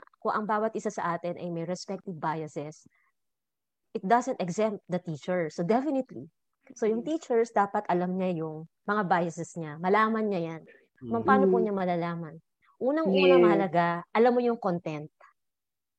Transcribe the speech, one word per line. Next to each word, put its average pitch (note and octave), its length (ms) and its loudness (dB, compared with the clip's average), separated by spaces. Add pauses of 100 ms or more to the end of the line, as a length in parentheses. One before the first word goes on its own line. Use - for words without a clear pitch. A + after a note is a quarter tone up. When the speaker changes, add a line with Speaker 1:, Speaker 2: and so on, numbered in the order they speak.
(160)
Speaker 1:
kung - 140 -4
ang G#3+ 160 -2
bawat A3 320 0
isa G#3+ 100 -4
sa E3+ 300 -4
atin F3 160 -6
ay F3 160 -8
may E3 160 -6
respective F3+ 480 -8
biases, D#3 720 -8 (1040)
it A3 160 -8
doesn't A#3+ 320 2
exempt G3+ 480 -2
the F3+ 160 -4
teacher. E3 480 -4
So F3 160 -4
definitely. B3+ 640 -2 (440)
So A#3 120 -2
yung A3 160 0
Speaker 2:
Mm. D4 80 -6
Speaker 1:
teachers, A#3+ 400 0
dapat G#3 360 0
alam F3+ 280 0
niya F#3 240 -2
yung D#3+ 280 -8 (200)
mga G#3 160 0
biases E3+ 520 -2
niya. D#3 240 -10
Malaman G#3+ 520 2
niya F#3 160 0
yan. D#3+ 160 -10 (400)
Ma-, A3+ 180 -2
Speaker 3:
Mm. - 60 -4
Speaker 1:
paano C4+ 200 6
po F#3 120 4
Speaker 2:
Mm. F#3 40 2
Speaker 1:
niya G3+ 120 -2
malalaman? E3+ 600 -4 (440)
Unang-una A#3+ 560 4
Speaker 2:
Yes. F3 80 8
Speaker 1:
mahalaga, E3+ 440 4 (240)
alam A#3 200 4
mo B3 100 2
yung A#3 180 0
content. E3 520 -4 (880)